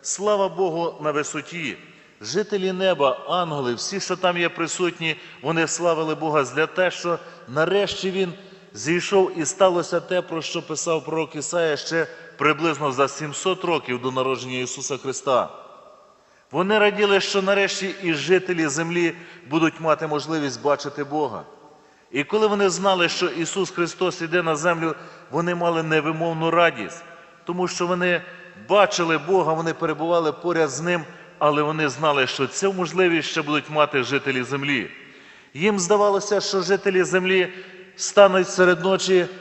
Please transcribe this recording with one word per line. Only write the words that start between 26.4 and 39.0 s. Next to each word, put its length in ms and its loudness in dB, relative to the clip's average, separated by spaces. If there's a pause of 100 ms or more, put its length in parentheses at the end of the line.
радість, 520 2 (420)
тому 240 -2
що 180 -4
вони 360 0 (460)
бачили 500 4
Бога, 340 2
вони 220 0
перебували 580 0
поряд 380 0
з 100 -8
Ним, 240 -2 (340)
але 240 4
вони 260 0
знали, 380 2
що 200 -2
цю 260 -2
можливість 560 0
ще 140 -2
будуть 280 -2
мати 320 2
жителі 400 -2
землі. 480 -4 (640)
Їм 240 0
здавалося, 640 2
що 220 -2
жителі 400 2
землі 500 2 (440)
стануть 520 6
серед 360 4
ночі 420 4 (140)